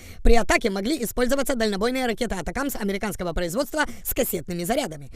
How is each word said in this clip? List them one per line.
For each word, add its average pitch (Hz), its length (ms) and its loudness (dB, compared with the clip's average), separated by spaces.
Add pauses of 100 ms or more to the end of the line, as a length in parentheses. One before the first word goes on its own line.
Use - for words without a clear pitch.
(240)
При - 100 10
атаке 226 380 4
могли 226 320 -2
использоваться 254 500 0
дальнобойные 233 540 0
ракеты 220 260 -2
«Атакамс» 185 420 -4
американского 196 580 -4
производства 208 520 -2 (160)
с - 140 -4
кассетными 180 500 -2
зарядами. 165 500 -4